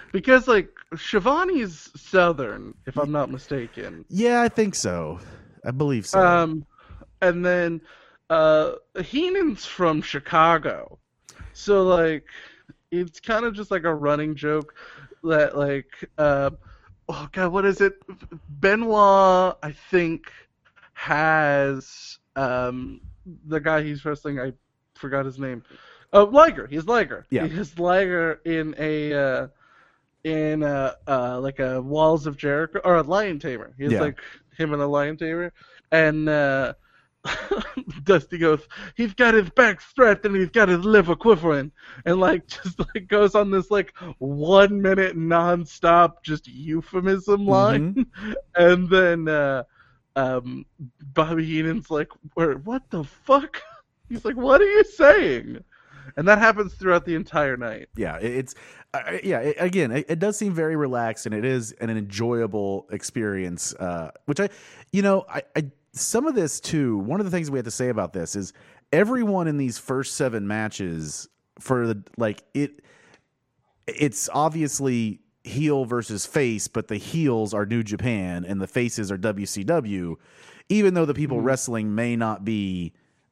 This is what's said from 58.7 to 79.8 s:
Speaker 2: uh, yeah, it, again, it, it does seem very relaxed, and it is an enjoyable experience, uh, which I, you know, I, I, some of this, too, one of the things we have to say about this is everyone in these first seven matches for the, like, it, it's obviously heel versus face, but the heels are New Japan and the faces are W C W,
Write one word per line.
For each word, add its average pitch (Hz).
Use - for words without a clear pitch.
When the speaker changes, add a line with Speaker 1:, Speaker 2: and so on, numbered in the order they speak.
Speaker 2:
uh, 147
yeah, 160
it, 147
again, 180
it, 139
it 160
does 202
seem 202
very 160
relaxed, 120
and 107
it 107
is 127
an 113
enjoyable 104
experience, 95
uh, 85
which 143
I, 202
you 196
know, 196
I, -
I, 156
some -
of 311
this, 170
too, 131
one 123
of 208
the 180
things 165
we 139
have 117
to 113
say 123
about 104
this 90
is 95
everyone 208
in 151
these 131
first 131
seven 117
matches 98
for 123
the, 107
like, 107
it, 143
it's -
obviously 135
heel 135
versus 113
face, 120
but -
the 110
heels 113
are 104
New 117
Japan 98
and 95
the 95
faces 117
are 95
W 101
C 101
W, 98